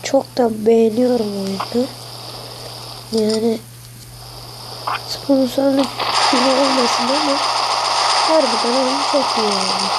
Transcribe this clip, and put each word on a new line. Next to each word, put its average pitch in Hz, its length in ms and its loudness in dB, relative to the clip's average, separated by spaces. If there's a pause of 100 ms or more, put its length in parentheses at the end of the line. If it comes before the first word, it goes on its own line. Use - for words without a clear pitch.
çok - 340 0
da 220 280 0
beğeniyorum 226 800 4
oyunu. 196 420 -2 (1200)
Yani 220 480 2 (1500)
sponsorluk 269 800 2 (440)
gibi 254 180 4 (120)
olmasın 262 420 2
ama 285 340 0 (880)
harbiden 247 560 2
oyun 269 180 0 (100)
çok 262 260 2
iyi 214 160 0
yani. 185 460 -2